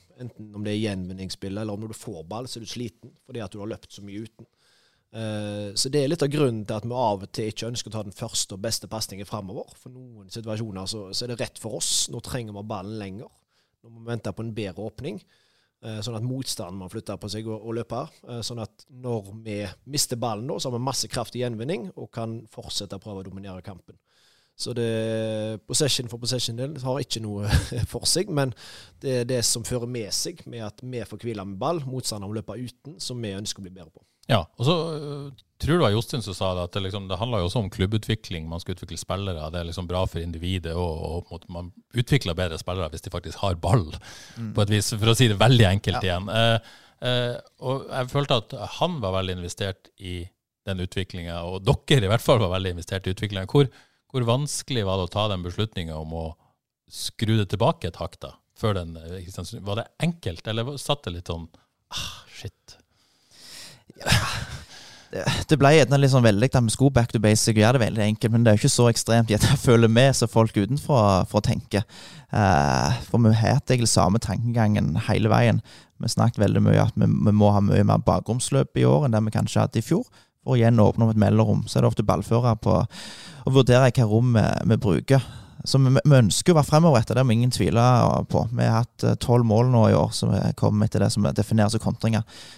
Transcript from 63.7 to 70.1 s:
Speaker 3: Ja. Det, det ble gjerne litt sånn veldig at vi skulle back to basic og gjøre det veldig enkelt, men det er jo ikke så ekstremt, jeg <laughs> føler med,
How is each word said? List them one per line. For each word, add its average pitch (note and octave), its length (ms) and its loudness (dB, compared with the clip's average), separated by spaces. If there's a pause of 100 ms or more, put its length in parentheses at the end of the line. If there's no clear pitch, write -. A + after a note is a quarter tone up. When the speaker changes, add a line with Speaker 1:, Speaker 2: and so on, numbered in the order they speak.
Speaker 3:
Ja. - 100 -2 (1000)
Det, F#2+ 120 -6 (280)
det D#3 80 4
ble C#3 160 8
gjerne C#3 240 6
litt C#3 140 4
sånn C3 100 6
veldig A2 240 6
at C3 160 2
vi A2 80 2
skulle C3+ 240 4
back A#2 160 2
to A#2 80 0
basic G#2+ 380 4
og - 20 6
gjøre A2 180 6
det B2+ 60 2
veldig G#2 220 0
enkelt, A2 280 0
men A#2 120 6
det A2+ 80 8
er - 20 6
jo G#2 60 4
ikke C#3 100 4
så B2 180 4
ekstremt, A2+ 440 2
jeg G#2+ 260 4
<laughs> - 80 -2
føler A#2 240 8
med, B2+ 240 6